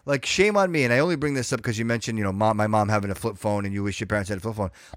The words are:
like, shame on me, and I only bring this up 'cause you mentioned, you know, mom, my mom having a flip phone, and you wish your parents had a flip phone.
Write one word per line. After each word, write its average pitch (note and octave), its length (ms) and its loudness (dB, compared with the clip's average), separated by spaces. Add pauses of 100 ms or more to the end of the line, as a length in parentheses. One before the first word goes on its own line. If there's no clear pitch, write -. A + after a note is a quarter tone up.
like, C#3 180 -2
shame G#3 320 2
on F#3 140 2
me, D3+ 120 2
and A#2+ 80 4
I A#2+ 60 6
only E3 180 2
bring C#3+ 200 -2
this B2+ 180 -2
up A2+ 80 -4
'cause G#2+ 160 -4
you A2+ 80 -2
mentioned, A#2 320 -2
you G#2 60 0
know, G2 100 0
mom, G#2+ 240 2
my G#2+ 100 2
mom G#2+ 220 2
having G2+ 220 0
a F#2 40 -4
flip G#2+ 220 -6
phone, G#2 280 -2
and G2 80 -4
you G2+ 100 -2
wish G2+ 160 -4
your G#2+ 80 -6
parents G2+ 220 -2
had G2 100 -4
a - 20 -12
flip A2 140 -6
phone. G2 160 -4 (240)